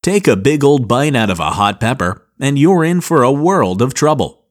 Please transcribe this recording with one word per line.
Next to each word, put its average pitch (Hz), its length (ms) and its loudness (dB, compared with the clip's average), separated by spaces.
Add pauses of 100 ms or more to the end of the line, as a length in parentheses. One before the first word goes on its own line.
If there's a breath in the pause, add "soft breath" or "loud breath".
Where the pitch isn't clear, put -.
Take 190 240 0
a 113 80 2
big 143 260 0
old 139 240 2
bite 135 300 -2
out 110 140 0
of 85 100 -4
a 76 120 -4
hot 101 280 -2
pepper, 113 480 -4 (100)
and 139 200 -2
you're 165 260 2
in 175 160 0
for 160 220 0
a 127 100 2
world 143 480 0
of 131 140 -2
trouble. 147 560 -2